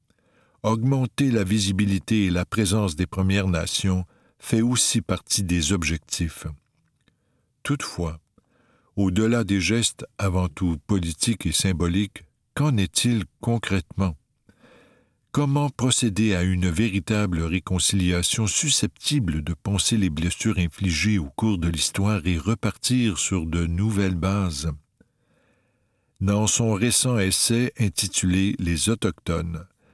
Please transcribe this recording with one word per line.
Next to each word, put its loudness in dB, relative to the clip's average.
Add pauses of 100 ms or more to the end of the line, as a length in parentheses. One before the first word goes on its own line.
(640)
Augmenter 0
la 2
visibilité 0
et 2
la 0
présence 0
des -2
Premières 0
Nations 0 (340)
fait 0
aussi 2
partie -2
des 0
objectifs. -4 (1200)
Toutefois, -6 (760)
au-delà 2
des 0
gestes -2 (120)
avant 0
tout -2 (100)
politiques -2
et -2
symboliques, 0 (320)
qu'en 2
est-il 0 (160)
concrètement ? -2 (1160)
Comment 2
procéder 2
à 2
une 2
véritable 0
réconciliation 0
susceptible -2
de -4
panser -2
les 2
blessures -2
infligées 0
au -4
cours 0
de -2
l'histoire -2
et 0
repartir 0
sur -2
de 0
nouvelles 0
bases ? -2 (1500)
Dans 2
son 2
récent 0
essai 0
intitulé 0
Les 0
Autochtones, -4 (280)